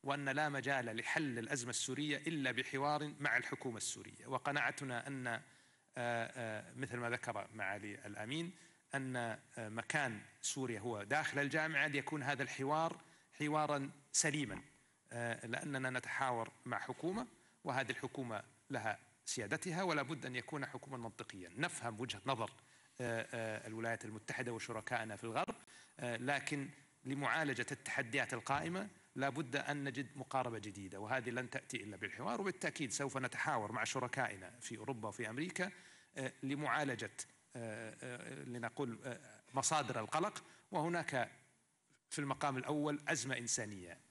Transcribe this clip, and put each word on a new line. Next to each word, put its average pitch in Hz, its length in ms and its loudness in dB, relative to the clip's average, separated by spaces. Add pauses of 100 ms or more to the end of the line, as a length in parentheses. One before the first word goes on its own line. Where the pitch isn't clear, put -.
وأن 139 260 2
لا 147 200 4
مجال 131 480 2
لحل 131 420 2
الأزمة 120 320 0
السورية 139 460 0
إلا 139 340 2
بحوار 143 720 2
مع 127 160 4
الحكومة 123 400 0
السورية. 101 500 -8
وقناعتنا 131 800 0
أن، 135 200 -4
آه، 113 160 -2 (540)
آه، 117 800 -2
مثل 123 200 -4
ما 120 140 0
ذكر 107 440 -2
معالي 104 520 -4
الأمين، 123 460 -4 (420)
أن، 131 220 0
آه، 117 220 0 (200)
مكان 117 600 0 (200)
سوريا 120 400 -2
هو 107 220 -2
داخل 139 360 2
الجامعة 151 480 4
ليكون 143 360 0
هذا 135 200 2
الحوار 151 580 2 (320)
حوارًا 147 580 2 (220)
سليمًا، 139 500 4 (500)
آه، 120 340 -2
لأننا 131 440 0
نتحاور 123 600 2 (140)
مع 123 140 0
حكومة، 180 480 -2 (380)
وهذه 131 260 2
الحكومة 123 520 -2 (280)
لها 110 280 0 (260)
سيادتها، 156 580 0
ولا 156 200 4
بد 131 240 -2
أن 127 100 -2
يكون 135 300 -2
حكومًا 131 300 -8
منطقيًا. 104 600 -8
نفهم 120 440 -2
وجهة 113 260 -4
نظر، 117 240 2 (500)
آه، 117 320 0
آه، 110 340 -2
الولايات 113 380 -2
المتحدة 110 480 -2
وشركائنا 110 640 -2
في 107 80 -8
الغرب، 117 300 0 (460)
آه، 120 160 0
لكن 135 540 2 (340)
لمعالجة 139 680 2
التحديات 127 600 0
القائمة 160 540 0 (260)
لا 139 140 2
بد 131 280 0
أن 143 280 0
نجد 135 320 -4
مقاربة 127 420 2
جديدة، 98 420 -6
وهذه 120 300 0
لن 123 200 -2
تأتي - 260 -4
إلا 104 200 -4
بالحوار، 135 440 -2
وبالتأكيد 160 520 0
سوف 139 240 0
نتحاور 123 560 2
مع 113 120 2
شركائنا 117 680 0 (100)
في 113 180 -6
أوروبا 110 300 -4
وفي 107 220 -4
أمريكا، 180 400 -2 (460)
آه، 131 160 -2 (100)
لمعالجة، 135 680 2 (460)
آه، 113 460 -6
آه، 127 420 -8
لنقول، 120 600 -2
آه، - 360 -8 (140)
مصادر 135 460 4
القلق. - 440 2 (260)
وهناك 160 600 2 (800)
في - 80 -2
المقام 139 380 2
الأول 147 520 2
أزمة 131 300 2
إنسانية 104 600 -2 (120)